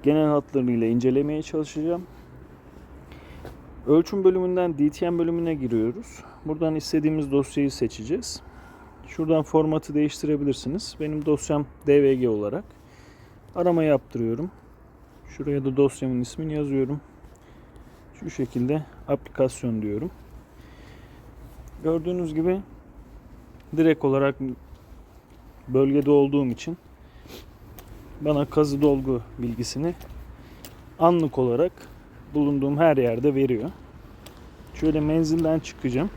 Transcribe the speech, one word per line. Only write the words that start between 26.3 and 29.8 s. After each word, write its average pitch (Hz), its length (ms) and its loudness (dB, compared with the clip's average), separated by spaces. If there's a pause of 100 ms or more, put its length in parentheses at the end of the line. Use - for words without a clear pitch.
için 143 300 -6 (1400)
bana 147 240 2
kazı 143 380 2
dolgu 135 380 2 (180)
bilgisini 120 560 -4 (1040)